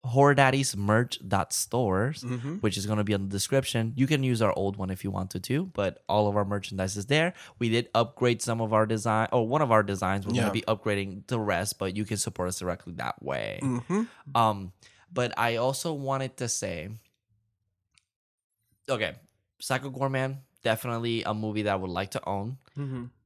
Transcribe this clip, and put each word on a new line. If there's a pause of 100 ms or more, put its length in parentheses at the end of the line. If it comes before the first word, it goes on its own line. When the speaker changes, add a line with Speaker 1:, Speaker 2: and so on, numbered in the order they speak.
Speaker 1:
horror
daddies
merch (100)
dot
stores,
Speaker 2:
Mm-hmm.
Speaker 1:
which
is
gonna
be
on
the
description.
You
can
use
our
old
one
if
you
wanted
to,
but (100)
all
of
our
merchandise
is
there. (240)
We
did
upgrade
some
of
our
design,
or
one
of
our
designs.
We're
Speaker 2:
Yeah.
Speaker 1:
gonna
be
upgrading
the
rest,
but
you
can
support
us
directly
that
way.
Speaker 2:
Mm-hmm. (340)
Speaker 1:
Um, (400)
but
I
also
wanted
to
say, (2000)
okay, (460)
Psycho
Goreman, (240)
definitely
a
movie
that
I
would
like
to
own. (180)
Speaker 2:
Mm-hmm. (220)